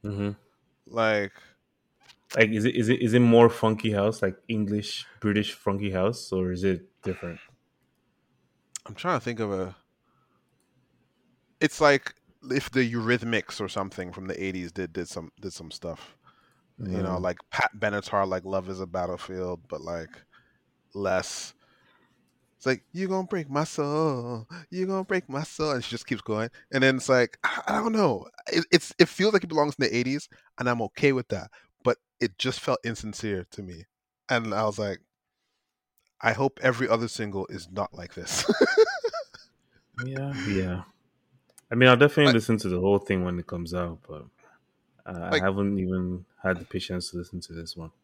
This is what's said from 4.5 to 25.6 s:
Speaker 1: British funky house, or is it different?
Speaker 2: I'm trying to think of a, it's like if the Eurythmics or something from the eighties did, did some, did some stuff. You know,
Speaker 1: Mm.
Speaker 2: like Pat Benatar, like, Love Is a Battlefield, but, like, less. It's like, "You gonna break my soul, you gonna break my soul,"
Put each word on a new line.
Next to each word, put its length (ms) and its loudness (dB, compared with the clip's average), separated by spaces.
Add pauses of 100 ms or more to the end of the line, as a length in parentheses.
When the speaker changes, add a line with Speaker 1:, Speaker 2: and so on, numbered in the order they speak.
Speaker 1:
British 340 0
funky 380 -4
house, 400 0
or 200 0
is 120 -4
it 240 0 (160)
different? 360 -8 (1500)
Speaker 2:
I'm 100 -14
trying 240 0
to 40 -8
think 160 -6
of 120 -2
a, 240 -4 (1800)
it's 220 2
like 340 4 (340)
if 220 0
the 200 2
Eurythmics 720 0
or 60 -4
something 440 -6
from 160 -12
the 160 -6
eighties 280 -6
did, 220 -6
did 140 -6
some, 320 -12
did 140 -10
some 180 -16
stuff. 460 -12 (720)
You 140 -2
know, 140 -2
Speaker 1:
Mm. 20 -4
Speaker 2:
like 180 -2 (140)
Pat 260 0
Benatar, 500 -2
like, 160 -4
Love 240 -4
Is 140 -8
a 60 -8
Battlefield, 800 -6
but, 140 -10
like, 280 -10 (840)
less. 580 -4 (1040)
It's 80 -12
like, 260 0
"You 160 -4
gonna 200 -2
break 220 -4
my 140 0
soul, 840 -2 (220)
you 160 -4
gonna 180 -2
break 260 -4
my 140 -4
soul," 280 -4